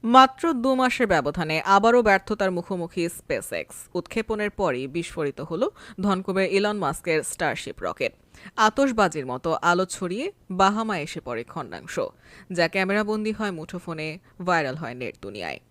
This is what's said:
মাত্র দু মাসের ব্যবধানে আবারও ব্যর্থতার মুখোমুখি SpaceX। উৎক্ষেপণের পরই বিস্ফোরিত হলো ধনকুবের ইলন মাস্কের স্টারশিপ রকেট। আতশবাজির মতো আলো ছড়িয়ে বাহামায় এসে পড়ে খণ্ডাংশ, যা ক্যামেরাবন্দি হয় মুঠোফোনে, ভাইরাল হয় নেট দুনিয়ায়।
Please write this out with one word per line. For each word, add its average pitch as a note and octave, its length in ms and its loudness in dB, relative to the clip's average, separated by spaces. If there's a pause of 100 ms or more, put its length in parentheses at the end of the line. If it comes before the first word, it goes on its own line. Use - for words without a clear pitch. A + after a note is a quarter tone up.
মাত্র C4 480 6
দু C4 220 2
মাসের B3+ 320 0
ব্যবধানে D#3 540 0
আবারও A3+ 420 6
ব্যর্থতার G3 480 2
মুখোমুখি F3 560 -4
SpaceX। G2+ 580 -6 (300)
উৎক্ষেপণের G#3 560 -4
পরই C3+ 360 -2
বিস্ফোরিত D3 540 -6
হলো E3+ 300 -2 (300)
ধনকুবের F#3+ 520 0
ইলন G#3 240 2
মাস্কের D#3+ 460 -2
স্টারশিপ - 580 -4
রকেট। F#2 320 -4 (440)
আতশবাজির A3 680 2
মতো C3 360 -2
আলো F3 220 2
ছড়িয়ে F#3+ 480 -8 (180)
বাহামায় G3+ 520 2
এসে D#3+ 180 -8
পড়ে A#2+ 240 -8
খণ্ডাংশ, A2+ 560 -8 (520)
যা E3+ 160 2
ক্যামেরাবন্দি G#3 640 -2
হয় G#3+ 180 -4
মুঠোফোনে, D#3+ 680 -10 (240)
ভাইরাল E3 320 0
হয় C#3+ 200 -10
নেট B2 280 -10
দুনিয়ায়। F#2+ 380 -10 (100)